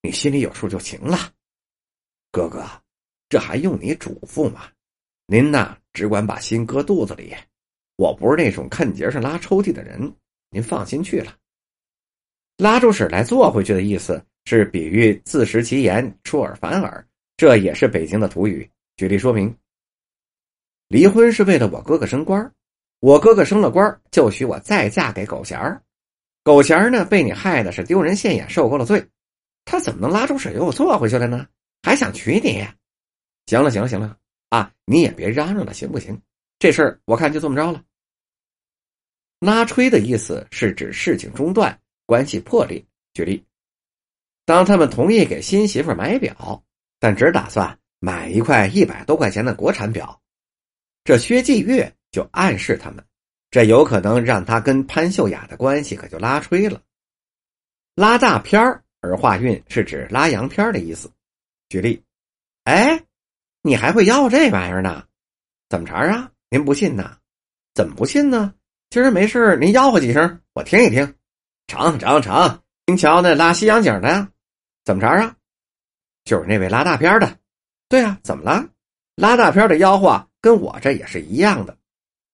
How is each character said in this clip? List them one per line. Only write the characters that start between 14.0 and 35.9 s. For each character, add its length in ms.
是 220
比 180
喻 400
自 200
食 200
其 180
言、 400
出 160
尔 160
反 260
尔， 240
这 200
也 180
是 140
北 180
京 140
的 80
土 180
语。 240
举 120
例 100
说 140
明： 240
离 220
婚 240
是 100
为 160
了 100
我 140
哥 160
哥 80
升 180
官 160
儿， 120
我 180
哥 160
哥 100
升 160
了 80
官 160
儿， 160
就 180
许 140
我 160
再 280
嫁 220
给 160
狗 160
贤 160
儿。 240
狗 180
贤 140
儿 140
呢， 160
被 160
你 100
害 300
得 100
是 100
丢 200
人 120
现 220
眼， 140
受 180
够 80
了 80
罪， 240
他 160
怎 140
么 80
能 80
拉 160
出 100
水 160
给 80
我 100
坐 280
回 100
去 80
了 100
呢？ 220
还 140
想 160
娶 260
你？ 240
行 160
了， 80
行 100
了， 80
行 100
了 200
啊， 200
你 160
也 100
别 200
嚷 240
嚷 100
了， 80
行 180